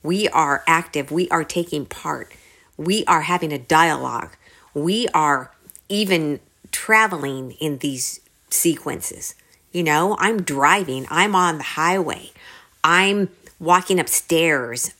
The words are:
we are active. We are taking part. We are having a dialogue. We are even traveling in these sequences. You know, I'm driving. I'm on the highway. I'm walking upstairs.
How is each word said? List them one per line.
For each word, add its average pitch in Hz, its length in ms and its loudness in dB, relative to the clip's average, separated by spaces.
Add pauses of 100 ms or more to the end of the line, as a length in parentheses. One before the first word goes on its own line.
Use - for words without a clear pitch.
we 185 260 -2
are 143 380 2
active. 160 440 -2
We 170 180 -2
are 165 160 0
taking 156 400 -6
part. - 480 -10 (440)
We 185 300 -2
are 165 160 4
having 170 300 -2
a 139 60 -6
dialogue. 135 760 0 (360)
We 190 360 -2
are 143 440 0 (360)
even 180 520 0 (300)
traveling 143 880 0
in 147 180 -4
these 135 420 -6 (280)
sequences. - 840 -4 (380)
You 175 100 -4
know, 165 360 2
I'm 208 240 0
driving. 143 680 2
I'm 196 240 2
on 175 240 4
the 143 60 -10
highway. 165 640 -2 (520)
I'm 190 460 4 (300)
walking 180 400 2
upstairs. 151 1000 0